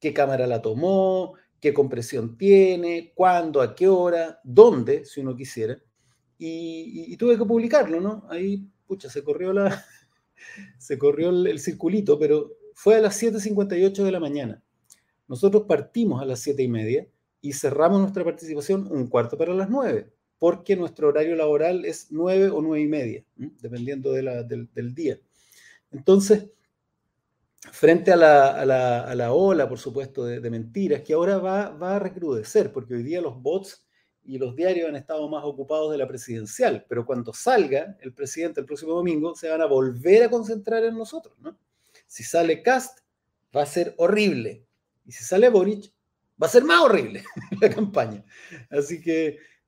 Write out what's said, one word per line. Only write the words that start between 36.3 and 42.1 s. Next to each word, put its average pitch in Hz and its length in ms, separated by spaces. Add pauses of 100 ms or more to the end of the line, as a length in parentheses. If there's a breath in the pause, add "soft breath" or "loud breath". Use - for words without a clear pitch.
pero 120 160
cuando 120 280
salga 170 680
el 131 120
presidente 156 480
el 127 60
próximo 151 260
domingo, 170 420
se 165 140
van 160 140
a 156 40
volver 139 580
a 220 60
concentrar 226 540
en 226 120
nosotros, 262 440
¿no? 302 180 (480 soft breath)
Si - 160